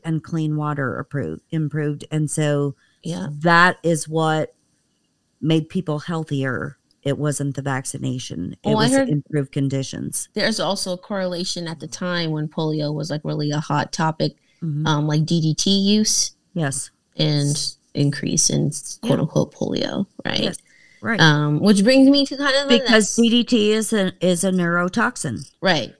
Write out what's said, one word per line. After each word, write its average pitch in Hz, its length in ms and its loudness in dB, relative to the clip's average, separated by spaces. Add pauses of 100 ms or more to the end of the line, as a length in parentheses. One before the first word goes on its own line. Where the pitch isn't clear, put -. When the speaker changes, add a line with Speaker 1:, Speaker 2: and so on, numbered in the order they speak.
Speaker 1:
and 160 180 -2
clean 156 340 -2
water 147 420 -4
approved, 107 520 -6
improved. 151 600 -4
And 156 200 -2
so 143 440 0 (280)
Speaker 2:
Yeah. 180 260 -6 (120)
Speaker 1:
that 170 420 6
is 156 260 0
what 156 460 0 (840)
made 156 280 2
people 151 320 -4
healthier. 139 760 -6 (240)
It 139 160 -2
wasn't 143 380 -2
the 139 60 -8
vaccination. 131 1040 -6
It 208 40 0
Speaker 2:
Well, 214 100 2
I 214 60 4
Speaker 1:
was 254 80 4
Speaker 2:
heard 269 160 2
Speaker 1:
improved 147 440 -2
conditions. 135 840 -4
Speaker 2:
there's 214 260 0
also 185 320 -2
a 180 60 -6
correlation 180 680 -6
at 160 120 -10
the 156 60 -12
time 175 440 -4
when 151 180 -4
polio 156 460 -2
was, 151 160 -6
like, 147 140 -6
really 151 260 -2
a 151 100 -2
hot 147 320 -2
topic, 160 440 -2 (260)
Speaker 1:
Mm-hmm. 156 240 -2
Speaker 2:
um, 151 200 2
like, 151 200 2
D 170 140 0
D 156 140 0
T - 160 0
use 202 600 2 (220)
Speaker 1:
Yes. 147 360 -4 (260)
Speaker 2:
and 147 580 0 (200)
increase - 540 0
in 147 180 2 (360)
Speaker 1:
Yeah. 226 60 -4
Speaker 2:
quote - 120 2
unquote - 340 -2
polio, - 520 -4 (180)
right? - 180 -2
Speaker 1:
Yes. - 140 -2 (460)
Right. 220 160 -2
Speaker 2:
Um, 151 420 4
which 202 220 6
brings 269 280 8
me 277 160 4
to 277 100 -10
kind 277 180 0
of 277 140 0
the 240 100 6
Speaker 1:
Because 233 120 0
Speaker 2:
next 220 260 4
Speaker 1:
D 226 140 6
D 240 140 4
T 214 280 2
is 220 220 0
a, 190 260 2
is 175 240 2
a 190 60 2
neurotoxin. 175 1000 0 (120)
Speaker 2:
Right. 160 380 0